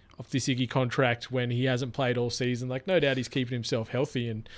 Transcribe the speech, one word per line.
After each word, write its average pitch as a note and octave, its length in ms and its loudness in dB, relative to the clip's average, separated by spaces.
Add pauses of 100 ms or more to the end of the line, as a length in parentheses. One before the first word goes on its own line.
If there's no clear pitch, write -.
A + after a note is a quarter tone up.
(200)
off - 100 -14
this B2+ 180 0
Iggy B2+ 220 0
contract B2+ 600 2
when B2 200 -2
he B2 140 0
hasn't B2+ 280 0
played B2 240 0
all A#2+ 120 0
season. B2 400 -2
Like, B2+ 180 -6
no F#3 120 4
doubt C#3 180 4
he's B2 100 -2
keeping B2+ 260 -2
himself A#2 360 -2
healthy B2 400 -2
and A2 180 -6 (100)